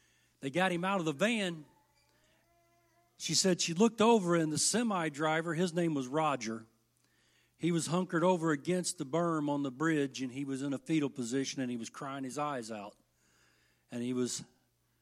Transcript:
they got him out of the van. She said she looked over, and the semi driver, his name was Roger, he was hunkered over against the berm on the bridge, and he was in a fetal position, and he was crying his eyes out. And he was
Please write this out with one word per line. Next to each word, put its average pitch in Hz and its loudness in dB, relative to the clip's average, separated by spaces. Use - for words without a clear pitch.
they 135 -6
got 180 2
him 175 -2
out 196 0
of 165 -2
the 156 2
van. 180 -2
She - -4
said 180 4
she 170 -2
looked 220 4
over, 185 6
and 156 2
the 147 -2
semi 190 0
driver, 160 0
his 165 0
name 170 2
was 135 -2
Roger, 123 0
he 165 0
was 160 0
hunkered 170 0
over 170 4
against 165 -2
the 151 -8
berm 156 0
on 143 0
the 135 -4
bridge, 139 0
and 123 -4
he 139 -6
was 135 -4
in 143 -2
a 131 -2
fetal 147 0
position, 131 -4
and 123 -2
he 123 -4
was 113 -10
crying 139 -8
his 127 -8
eyes 135 -4
out. 104 -10
And 120 -6
he 127 -2
was 123 -2